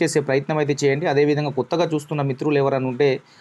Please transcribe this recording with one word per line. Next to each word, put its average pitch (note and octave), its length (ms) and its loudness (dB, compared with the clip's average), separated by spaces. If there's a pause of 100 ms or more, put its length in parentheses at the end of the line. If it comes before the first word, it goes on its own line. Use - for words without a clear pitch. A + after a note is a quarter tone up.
చేసే D#3 180 0
ప్రయత్నం C#3+ 380 0
అయితే D3 260 0
చేయండి. C#3+ 220 2
అదేవిధంగా D3 440 2
కొత్తగా C3 340 -2
చూస్తున్న D3+ 380 -4
మిత్రులు C#3+ 360 0
ఎవరైనా C3+ 300 0
ఉంటే C3 320 0 (200)